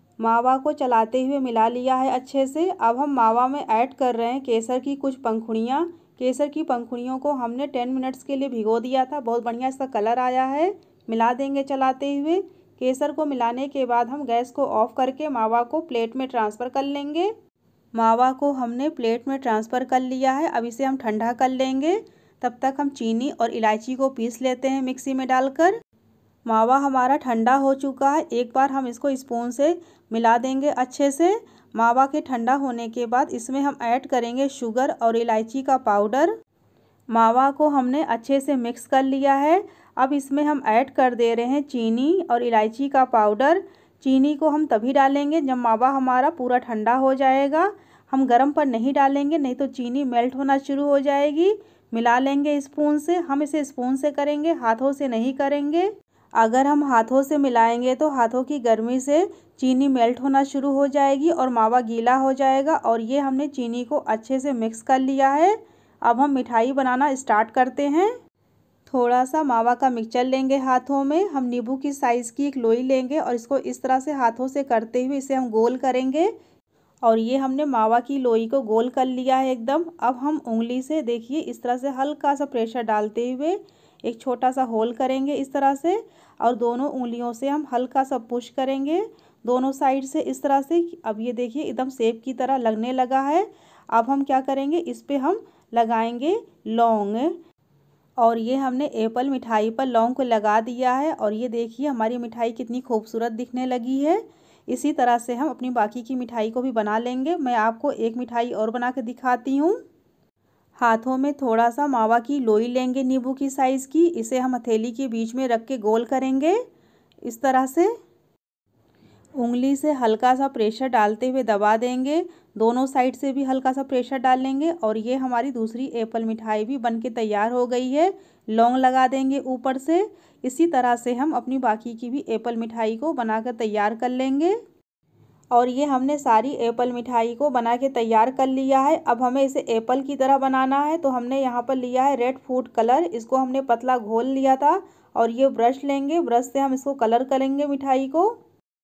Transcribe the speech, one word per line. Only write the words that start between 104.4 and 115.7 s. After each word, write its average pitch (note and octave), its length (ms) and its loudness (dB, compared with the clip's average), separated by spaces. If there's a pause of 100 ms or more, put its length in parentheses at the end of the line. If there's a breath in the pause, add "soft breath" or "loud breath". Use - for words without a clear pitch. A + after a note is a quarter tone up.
इसी C#4 240 -2
तरह A#3+ 260 2
से A#3+ 160 -6
हम A#3+ 140 -2
अपनी B3+ 220 -6
बाकी A#3 320 -2
की B3 120 -8
मिठाई A#3 360 -4
को B3 120 -4
भी C4 100 -2
बना G#3+ 260 0
लेंगे। B3+ 380 -2
मैं B3+ 200 -2
आपको A3+ 360 0
एक A3+ 240 -4
मिठाई A#3+ 360 -4
और A3 180 -2
बना B3 200 -2
के B3+ 120 -6
दिखाती B3 540 -2
हूँ। E4+ 200 2 (1000)
हाथों A#3 380 0
में C#4 180 0
थोड़ा A#3 360 2
सा C#4+ 160 -2
मावा A#3 340 2
की C#4+ 200 -4
लोई A3 280 2
लेंगे B3+ 340 -2
नींबू B3+ 300 0
की C#4 180 -4
साइज़ C4 380 0
की, E4 180 4
इसे B3+ 320 -2
हम B3+ 160 -2
हथेली A#3 380 -2
के C4+ 160 -6
बीच A3+ 260 -4
में C4 140 -2
रख A3+ 160 0
के C4+ 140 -6